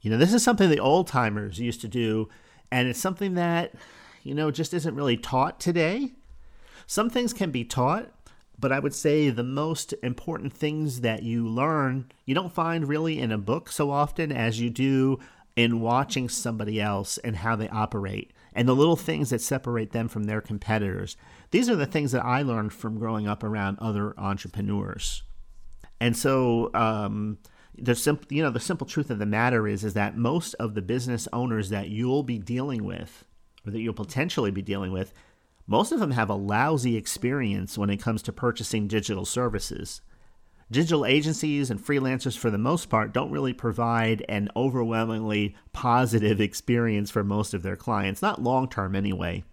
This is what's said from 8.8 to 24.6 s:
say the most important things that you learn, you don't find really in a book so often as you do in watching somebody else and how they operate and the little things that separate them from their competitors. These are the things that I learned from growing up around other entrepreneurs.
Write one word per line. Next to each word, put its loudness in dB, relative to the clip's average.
say 4
the 0
most -2
important -6
things -2
that 0
you 0
learn, 0
you 0
don't 0
find 0
really 0
in 0
a 0
book -2
so 0
often 0
as 0
you 0
do 2
in 4
watching 0
somebody -4
else -2
and -4
how 0
they -4
operate -4
and 4
the 8
little 8
things -2
that 0
separate -2
them -2
from -4
their -2
competitors. -4
These 4
are 4
the 2
things 0
that 0
I 2
learned -2
from -6
growing -2
up -4
around -2
other -2
entrepreneurs. -4